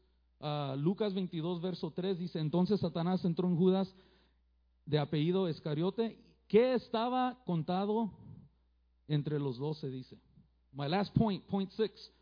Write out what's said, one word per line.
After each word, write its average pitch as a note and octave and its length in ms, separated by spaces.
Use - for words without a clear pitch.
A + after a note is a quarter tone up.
Ah, D3 360
Lucas F#3+ 380
veintidós, F3 460
verso F3 300
tres F#3 280
dice, F3 200
"Entonces F3 420
Satanás F3+ 440
entró F3+ 240
en F3+ 80
Judas, F#3 380
de D3 120
apellido E3 500
Iscariote, E3+ 720
que B3 260
estaba B3 720
contado F#3+ 640
entre D3 300
los C3+ 200
doce", D3 320
dice. B2+ 280
My C#3 160
last F#3+ 260
point, G#3+ 340
point G3 240
six. - 380